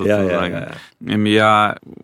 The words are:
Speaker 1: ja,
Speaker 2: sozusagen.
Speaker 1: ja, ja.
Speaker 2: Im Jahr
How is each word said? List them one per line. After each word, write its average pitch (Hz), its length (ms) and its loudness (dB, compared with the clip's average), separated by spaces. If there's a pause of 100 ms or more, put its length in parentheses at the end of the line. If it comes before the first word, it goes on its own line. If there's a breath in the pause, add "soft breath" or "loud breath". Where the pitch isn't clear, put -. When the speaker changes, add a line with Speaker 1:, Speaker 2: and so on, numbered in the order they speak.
Speaker 1:
ja, 101 180 2
Speaker 2:
sozusagen. 90 300 -2
Speaker 1:
ja, - 80 -8
ja. - 520 -12
Speaker 2:
Im 107 120 0
Jahr 107 500 2 (280)